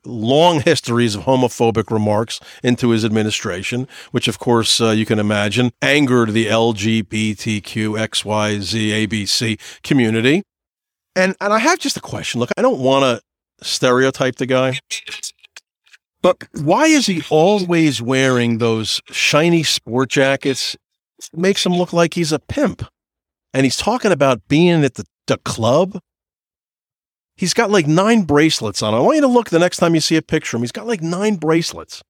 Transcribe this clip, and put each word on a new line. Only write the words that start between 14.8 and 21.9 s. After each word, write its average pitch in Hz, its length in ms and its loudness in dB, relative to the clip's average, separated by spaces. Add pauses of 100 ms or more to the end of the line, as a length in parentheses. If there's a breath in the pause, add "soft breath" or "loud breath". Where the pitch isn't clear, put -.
but 180 220 0 (180)
why 190 260 2
is 302 200 4
he 175 240 -2
always 165 720 2
wearing 123 560 2
those 110 420 -2 (100)
shiny 165 520 2
sport 127 480 -2
jackets? 135 680 0 (420)
It - 200 -16
makes 190 260 0
him 180 80 0
look 180 220 -2